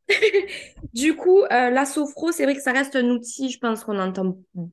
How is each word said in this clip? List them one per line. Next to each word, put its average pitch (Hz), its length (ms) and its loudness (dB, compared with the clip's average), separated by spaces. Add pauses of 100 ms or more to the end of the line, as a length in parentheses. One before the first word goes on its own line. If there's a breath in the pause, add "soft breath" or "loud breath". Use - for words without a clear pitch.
<laughs> - 840 -2
du 285 220 0
coup, 370 280 6
euh, 247 280 2
la 269 140 2
sophro, 294 460 -4
c'est 302 120 -2
vrai 269 120 2
que 277 60 -12
ça 262 100 -2
reste 277 240 0
un 247 140 2
outil, 247 400 -4
je 247 100 -10
pense 220 240 -4
qu'on 208 160 -4
entend 185 380 -4 (360)